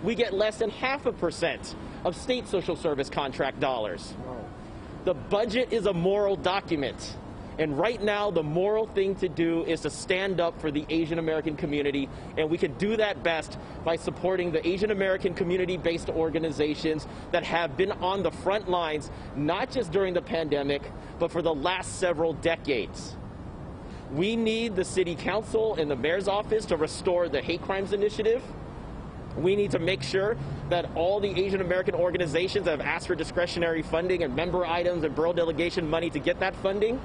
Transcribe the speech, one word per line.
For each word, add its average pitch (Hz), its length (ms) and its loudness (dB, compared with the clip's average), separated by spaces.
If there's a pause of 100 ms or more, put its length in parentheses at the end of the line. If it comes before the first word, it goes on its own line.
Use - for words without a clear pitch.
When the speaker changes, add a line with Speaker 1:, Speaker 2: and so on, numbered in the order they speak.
Speaker 1:
We 220 120 2
get 202 180 2
less 214 240 2
than 214 120 2
half 269 360 -2
a 240 80 2
percent 156 600 -2 (300)
of 170 120 0
state 254 320 -2
social 180 280 0
service 143 340 0
contract 135 520 -2
dollars. 110 520 -2 (120)
Speaker 2:
Wow. 127 100 -8 (680)
Speaker 1:
The 185 100 2
budget 220 560 0
is 220 160 2
a 202 60 2
moral 196 420 4
document. 156 800 -2 (400)
And 156 200 0
right 208 240 2
now, 208 300 2
the 165 100 2
moral 196 460 2
thing 196 280 2
to 185 120 -2
do 165 380 2
is 160 160 0
to 151 80 -2
stand 185 500 0
up 170 220 0
for 156 100 0
the 147 180 -2
Asian 165 300 0
American 156 360 0
community, 143 520 0 (300)
and 156 120 2
we 165 80 2
can 160 200 2
do 202 200 2
that 202 260 2
best 165 340 0 (260)
by 165 140 2
supporting 175 540 0
the 156 160 2
Asian 190 220 2
American 190 440 2
community-based 175 760 0
organizations 156 960 0 (240)
that 170 120 4
have 165 340 0
been 190 160 2
on 190 300 0
the 160 80 2
front 190 380 -2
lines, 160 420 0 (240)
not 170 340 0
just 202 220 -2
during 190 220 2
the 175 80 2
pandemic, 143 600 0 (380)
but 170 100 2
for 165 120 0
the 160 120 2
last 175 460 -2
several 165 340 2
decades. 143 840 -2 (960)
We 185 240 0
need 226 400 0
the 180 100 0
city 175 300 0
council 214 600 0
and 151 160 0
the 143 40 0
mayor's 165 320 0
office 208 380 2
to 170 120 0
restore 175 520 2
the 135 120 0
hate 170 200 -2
crimes 190 320 -2
initiative. 214 480 2 (960)
We 185 180 4
need 202 160 2
to 190 80 2
make 185 240 0
sure 196 320 2 (340)
that 175 260 2
all 185 240 4
the 202 100 0 (100)
Asian 190 220 2
American 185 340 2
organizations 175 680 2
that 170 60 4
have 143 100 0
asked 156 260 -2
for 180 80 0
discretionary 170 680 0
funding 170 420 0
and 127 120 -2
member 175 300 0
items 170 380 0
and 151 100 0
borough 165 200 2
delegation 165 560 0
money 165 200 0
to 151 100 -4
get 175 200 0
that 190 180 0
funding. 208 480 0